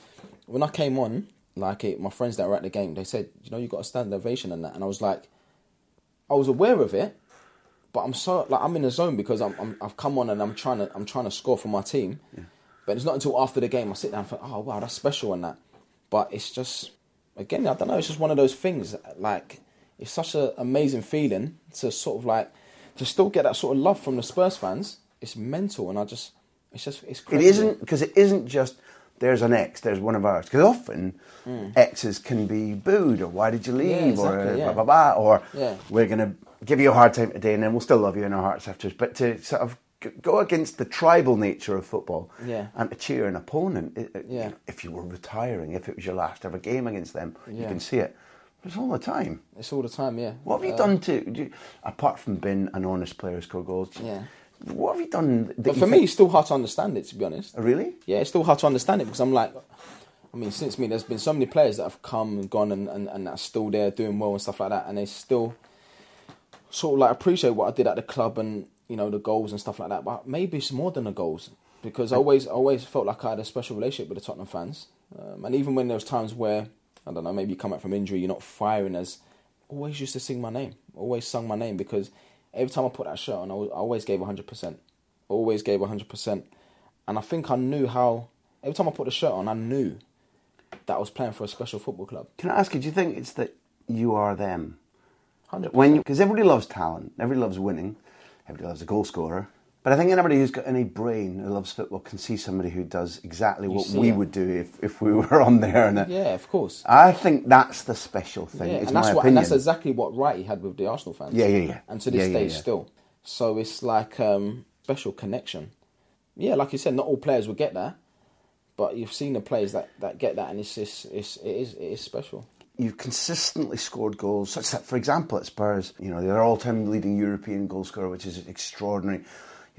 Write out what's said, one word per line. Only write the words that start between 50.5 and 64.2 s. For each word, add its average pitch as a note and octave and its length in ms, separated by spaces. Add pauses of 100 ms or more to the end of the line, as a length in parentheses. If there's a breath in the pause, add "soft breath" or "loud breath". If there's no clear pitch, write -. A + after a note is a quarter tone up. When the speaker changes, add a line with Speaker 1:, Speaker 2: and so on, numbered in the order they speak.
Speaker 2:
have F#4+ 80
you F#4 60
Speaker 1:
Uh, - 60
Speaker 2:
done G3+ 220
to, D#3 200
do C3 220
you, B2+ 80 (340 loud breath)
apart - 340
from G2+ 180
being G2 360
an F#2+ 140
honest F#2 320
player F2+ 160
who F2 80
score F2+ 200
goals, F#2 280 (120)
Speaker 1:
Yeah. G#2 200 (500 soft breath)
Speaker 2:
what - 200
have F4 80
you D#4+ 100
done B2 380
that - 140
Speaker 1:
But C#3 120
Speaker 2:
you C3 60
Speaker 1:
for F#3 60
me, A3+ 60
Speaker 2:
think C4 120
Speaker 1:
it's - 100
still F#3+ 140
hard E3 180
to D3+ 80
understand C3+ 420
it, F#2+ 120
to - 60
be - 120
honest. D#2+ 320
Speaker 2:
Oh, A#2 40
really? D#3 340 (100)
Speaker 1:
Yeah, F#2+ 120
it's - 120
still E3 140
hard D#3 160
to D#3 60
understand C#3+ 360
it - 20
because G#2 160
I'm C3 120
like, A#2 200 (800 loud breath)
I - 40
mean, A2 140
since C3+ 280
me, B2+ 80
there's A2 160
been A2 160
so D#3 140
many C#3 140
players B2+ 320
that F#2 60
have - 180
come A2 360
and F#2+ 120
gone G#2 220
and, G2 160
and, G2+ 200
and F#2+ 180
that's D2 160
still G#2+ 280
there G#2 200
doing G#2 280
well G#2 140